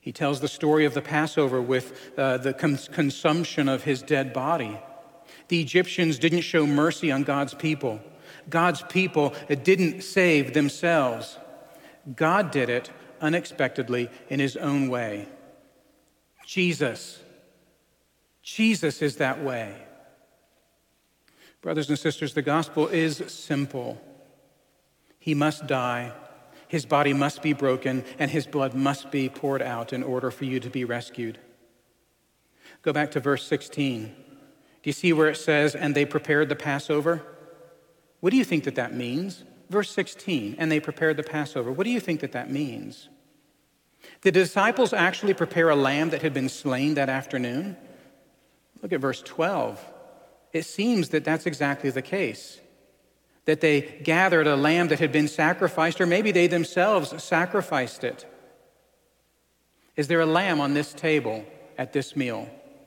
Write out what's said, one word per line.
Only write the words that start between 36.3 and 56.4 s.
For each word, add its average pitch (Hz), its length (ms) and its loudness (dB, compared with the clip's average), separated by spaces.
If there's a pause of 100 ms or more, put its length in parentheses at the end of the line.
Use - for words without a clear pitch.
the 143 80 -2
Passover"? 147 640 -2 (960)
What 180 120 2
do 262 60 4
you 254 60 6
think 156 220 0
that 131 100 -4
that 120 180 -4
means? 127 520 -6 (240)
Verse 196 200 0
sixteen, 147 680 -4
"And 160 100 0
they 151 120 2
prepared 156 340 0
the 147 80 -4
Passover." 143 480 -4
What 165 140 -2
do 233 40 -2
you 247 120 0
think 160 180 -2
that 135 140 -8
that 123 180 -8
means? 117 560 -8 (1120)
Did 185 120 4
the 185 80 6
disciples 220 500 2
actually 185 420 2
prepare 165 360 2
a 147 80 6
lamb 143 320 2
that 151 120 -2
had 151 120 0
been 131 160 0
slain 143 460 -2
that 139 120 0
afternoon? 131 680 -4 (1040)
Look 104 100 -6
at 156 80 0
verse 131 220 -2
twelve. 156 580 -2 (720)
It 160 140 -2
seems 208 440 0
that 151 140 0
that's 156 220 -2
exactly 143 440 -2
the 127 120 -4
case, 143 580 -6 (840)
that 156 160 2
they 147 200 4 (220)
gathered 165 420 4
a 143 120 4
lamb 160 320 4
that 143 100 2
had 151 140 2
been 151 160 4
sacrificed, 165 720 2
or 180 40 4
maybe 202 260 2
they 175 160 6